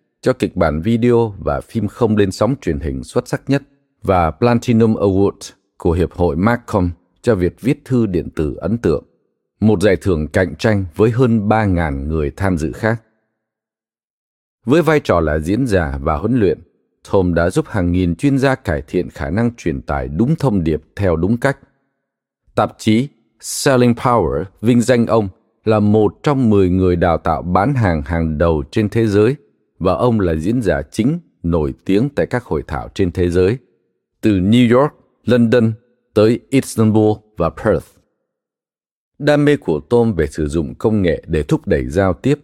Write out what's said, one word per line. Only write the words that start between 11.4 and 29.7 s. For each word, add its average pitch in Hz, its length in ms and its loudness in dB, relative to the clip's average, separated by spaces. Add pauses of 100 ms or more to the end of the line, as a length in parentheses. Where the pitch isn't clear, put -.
ba 110 160 2
ngàn 78 440 -2
người 76 220 -2
tham 92 280 -2
dự 76 140 -4
khác. 110 300 -4 (1600)
Với 151 160 4
vai 151 180 2
trò 87 200 2
là 78 180 0
diễn 101 280 0
giả 82 360 0
và 76 140 0
huấn 110 220 -2
luyện, 92 200 2 (520)
Tom 90 240 0
đã 85 160 2
giúp 156 180 -2
hàng 87 240 -2
nghìn 87 240 0
chuyên 139 220 0
gia 131 160 2
cải 76 280 -4
thiện 85 280 -4
khả 71 200 -8
năng 117 240 -2
truyền 71 280 -6
tải 67 260 -6
đúng 113 280 0
thông 104 280 0
điệp 78 180 -2 (140)
theo 92 200 0
đúng 95 200 -2
cách. 135 220 -4 (960)
Tạp 110 240 -2
chí 117 300 0 (320)
Selling 123 520 0
Power 92 520 -2 (160)
vinh 120 200 2
danh 117 260 0
ông 107 220 0 (360)
là 107 160 2
một 104 420 2
trong 135 280 0
mười 98 200 4
người 92 260 2
đào 82 220 2
tạo 76 240 -4
bán 92 320 0
hàng 90 280 0
hàng 82 360 -2
đầu 80 320 0
trên 107 180 -2
thế 117 180 0
giới 107 300 2 (420)